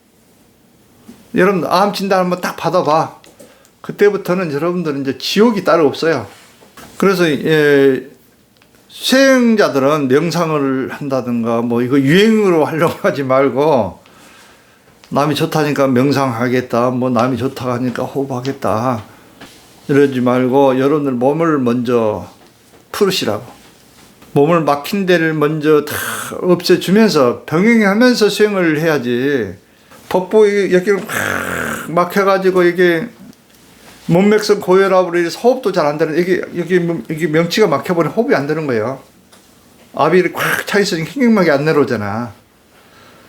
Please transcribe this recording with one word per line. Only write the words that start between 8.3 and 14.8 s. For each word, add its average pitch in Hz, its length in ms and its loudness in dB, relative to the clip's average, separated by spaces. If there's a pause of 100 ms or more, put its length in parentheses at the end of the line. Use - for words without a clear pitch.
수행자들은 202 1200 2
명상을 147 840 0
한다든가 120 680 -4
뭐 120 220 -2
이거 127 160 2
유행으로 185 640 2
하려고 160 360 -2
<laughs> 202 60 -2
하지 143 160 -2
말고 131 760 0 (1080)